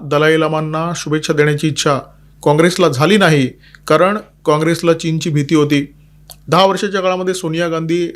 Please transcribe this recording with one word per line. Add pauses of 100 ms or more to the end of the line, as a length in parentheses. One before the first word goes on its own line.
दलाई
लामांना
शुभेच्छा
देण्याची
इच्छा (440)
काँग्रेसला
झाली
नाही, (400)
कारण (280)
काँग्रेसला
चीनची
भीती
होती. (640)
दहा
वर्षाच्या
काळामध्ये
सोनिया
गांधी,